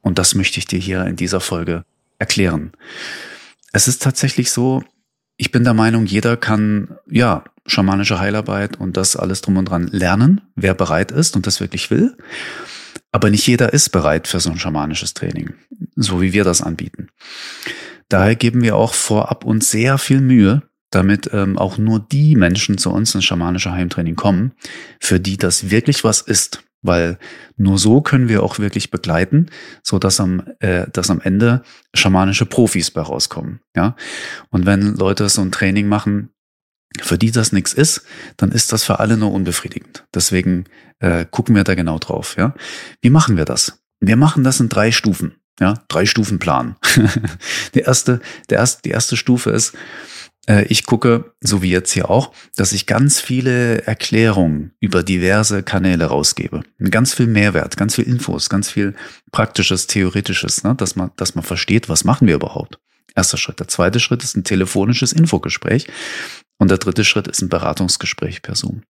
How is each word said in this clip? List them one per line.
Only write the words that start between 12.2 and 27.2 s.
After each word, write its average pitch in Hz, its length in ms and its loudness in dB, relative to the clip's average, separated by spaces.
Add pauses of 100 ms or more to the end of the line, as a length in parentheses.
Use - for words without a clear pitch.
Aber 107 180 2
nicht 104 160 2
jeder 120 280 4
ist - 160 2
bereit 78 380 2
für 87 120 -2
so 87 100 -2
ein 82 80 -6
schamanisches 76 560 -4
Training, - 400 -8 (420)
so 92 260 0
wie 92 120 2
wir 104 100 4
das 90 180 2
anbieten. - 480 -8 (1000)
Daher 110 260 4
geben 120 260 2
wir 113 140 2
auch 113 180 2
vorab - 520 -2
uns 110 240 0
sehr 127 280 2
viel 135 240 2
Mühe, 127 420 6 (280)
damit, 98 420 2
ähm, 98 240 0
auch 95 200 -2
nur 110 220 2
die 143 360 2
Menschen 98 420 2
zu 92 140 -2
uns 107 240 0
ins 95 100 0
schamanische 87 460 -2
Heimtraining 87 440 -2
kommen, 101 360 2 (480)
für 92 200 2
die 95 180 -2
das 92 340 -2
wirklich 120 320 2
was 113 180 2
ist. - 420 -4 (200)
Weil 85 360 0 (380)